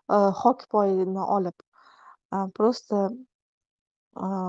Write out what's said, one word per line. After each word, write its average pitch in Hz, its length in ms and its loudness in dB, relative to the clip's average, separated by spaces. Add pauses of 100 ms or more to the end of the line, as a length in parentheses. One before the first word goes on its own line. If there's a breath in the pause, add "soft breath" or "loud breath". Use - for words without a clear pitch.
a, - 120 2 (140)
hok 247 380 0
poyini 190 580 0
olib. 190 300 0 (720 soft breath)
A, 185 120 -6 (100)
просто, 214 480 -2 (1200)
a, 190 100 -8 (220)